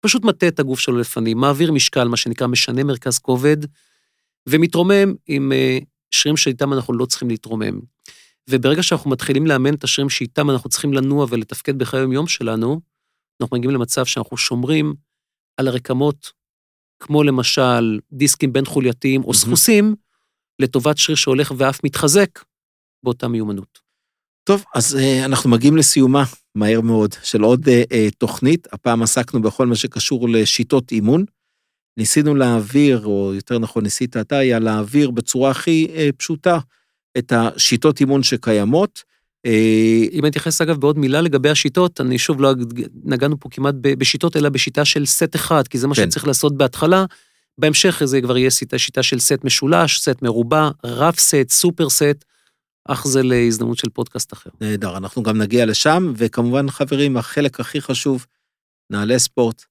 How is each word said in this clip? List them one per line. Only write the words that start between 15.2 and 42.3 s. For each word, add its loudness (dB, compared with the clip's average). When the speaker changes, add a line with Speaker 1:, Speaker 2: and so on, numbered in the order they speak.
Speaker 1:
על -2
הרקמות, -4
כמו 2
למשל 0
דיסקים 0
בין-חולייתיים -2
או -6
Speaker 2:
מהמם. -4
Speaker 1:
סחוסים, 2
לטובת 0
שריר 0
שהולך 0
ואף -2
מתחזק 0
באותה -4
מיומנות. -6
Speaker 2:
טוב, 2
אז, 0
אה, 2
אנחנו 0
מגיעים 4
לסיומה, 4
מהר 2
מאוד, 2
של -2
עוד, 4
אה, 6
אה, 2
תוכנית. -2
הפעם -2
עסקנו -2
בכל 0
מה 0
שקשור -4
לשיטות 0
אימון. 2
ניסינו 2
להעביר, 2
או -2
יותר -6
נכון, -4
ניסית -4
אתה, -2
היה 2
להעביר 0
בצורה 0
הכי, 0
אה, 0
פשוטה, -2
את -4
השיטות 0
אימון 2
שקיימות. 0
אה, 4
Speaker 1:
אם -4
אני 2
אתייחס, -4
אגב, 0
בעוד 2
מילה 2
לגבי 2
השיטות, 0
אני 0
שוב -2